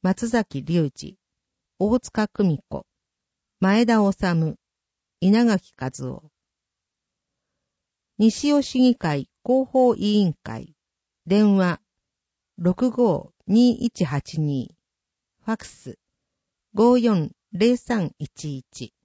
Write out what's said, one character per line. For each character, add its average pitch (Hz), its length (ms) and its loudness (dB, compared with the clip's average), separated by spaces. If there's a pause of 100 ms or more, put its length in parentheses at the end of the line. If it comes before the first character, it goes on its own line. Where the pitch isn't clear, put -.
松 190 260 -2
崎 220 340 -4
隆 156 280 -2
二、 - 260 -20 (600)
大 214 200 0
塚 214 300 -4
久 - 180 -2
美 156 220 0
子、 - 180 -12 (720)
前 208 260 2
田 226 140 2 (120)
治、 165 440 -2 (640)
稲 214 260 4
垣 208 320 -2
和 131 120 -8
夫。 131 400 -12 (1900)
西 226 360 2
尾 285 100 2
市 - 160 -6
議 254 160 4
会 147 340 -4 (160)
広 254 240 0
報 254 280 2
委 208 240 0
員 180 140 0 (100)
会。 - 320 -14 (500)
電 202 300 2
話、 180 240 0 (800)
六 185 340 0
五 226 400 -2 (160)
二 240 240 4
一 226 320 -4
八 143 340 -6
二。 143 340 -4 (720)
フ 220 60 -8
ァ 226 40 -2
ッ - 20 -10
ク - 100 -16
ス、 - 320 -20 (760)
五 233 220 4
四 220 360 0 (180)
零 226 260 2
三 214 420 -4
一 147 380 -12
一。 - 380 -16 (100)